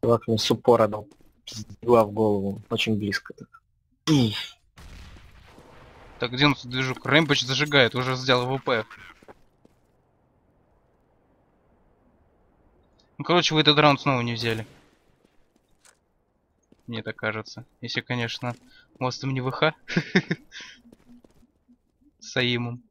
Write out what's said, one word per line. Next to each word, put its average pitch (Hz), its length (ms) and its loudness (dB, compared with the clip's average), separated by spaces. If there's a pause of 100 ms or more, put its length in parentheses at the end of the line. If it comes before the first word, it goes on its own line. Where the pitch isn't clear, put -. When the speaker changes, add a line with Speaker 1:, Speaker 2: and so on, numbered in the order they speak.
Speaker 1:
Чувак 117 260 2
мне 113 100 0
с - 120 -2
упора 113 380 4
дал. 104 200 -8 (360)
Пиздила 113 600 2
в 104 80 -6
голову. 101 560 -2
Очень 110 280 -2
близко 101 380 -6
так. - 280 -20 (2500)
Speaker 2:
Так, 123 140 -4
где 135 140 2
у 147 40 6
нас - 160 -4
движок? 127 400 -4
Рэмпэдж 139 380 2
зажигает, 135 500 2
уже 127 200 -2
взял 127 320 0
В 131 140 -2
П. 117 240 -2 (4000)
Ну, 147 60 -8
короче, 165 300 2
вы 156 60 4
этот 151 180 4
раунд 147 220 4
снова 131 220 -2
не 120 120 -4
взяли. 113 320 -6 (2250)
Мне 113 140 -10
так - 140 -10
кажется. 110 480 -8 (160)
Если, 120 200 -6
конечно, 120 540 -6 (440)
у 127 60 -6
вас 127 140 -4
там 135 140 -4
не 131 80 -4
В 127 100 -4
Х. 151 240 0 (120)
<laughs> - 500 -2 (1800)
С - 180 -10
Аимом. 120 540 -2